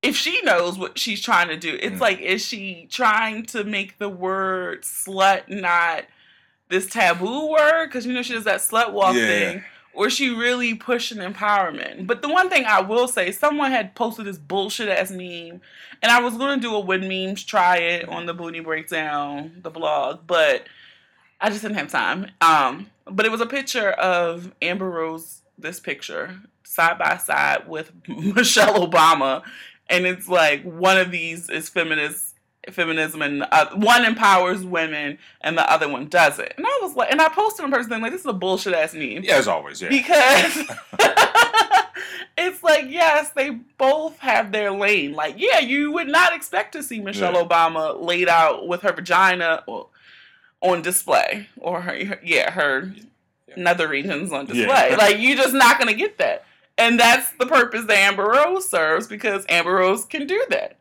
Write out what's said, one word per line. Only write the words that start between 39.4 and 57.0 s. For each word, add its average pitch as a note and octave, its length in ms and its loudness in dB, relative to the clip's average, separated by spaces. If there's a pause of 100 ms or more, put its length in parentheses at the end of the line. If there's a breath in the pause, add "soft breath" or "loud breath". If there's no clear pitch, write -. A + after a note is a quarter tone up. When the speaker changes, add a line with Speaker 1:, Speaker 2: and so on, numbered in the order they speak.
Speaker 2:
always, D2 320 -4
yeah. - 80 -6
Speaker 1:
Because C#4 720 4 (340)
<laughs> - 360 4 (1040 loud breath)
it's F4+ 260 -4
like, D#4 240 4
yes, D4+ 440 2
they C#4 200 -2 (260)
both D4+ 420 0
have A3 320 0
their G#3 200 -2
lane. G3 420 0
Like, D3+ 240 -4
yeah, G4+ 220 2
you C#4+ 320 -2
would E4 160 -4
not E4+ 260 4
expect - 400 -6
to D4+ 100 -10
see A3+ 180 -10
Michelle G3 320 -2
Speaker 2:
Yeah. F3 100 2
Speaker 1:
Obama E3 580 0
laid F3 280 0
out D#3+ 380 4
with F3 140 -4
her G3 120 0
vagina F3+ 720 2
o-, - 220 -12 (720 soft breath)
on F3+ 200 2
display, F3 680 0 (120)
or F3 220 -6
her, F3 240 -8
her, G3 180 -10
yeah, E3 280 0
her D#3+ 420 -2 (540)
Speaker 2:
Yeah. - 100 -20
Speaker 1:
nether F3 300 2
regions D#3 440 -4
on C#3 160 -6
Speaker 2:
Yeah. B2+ 60 -8
Speaker 1:
display. A#2+ 420 4
Like, G#3 240 6
you're B3+ 180 2
just C4 160 2
not B3 260 6
gonna A#3 140 0
get G4 260 -4
that. - 260 -2 (320 soft breath)
And A#3 220 4
that's A#3+ 380 4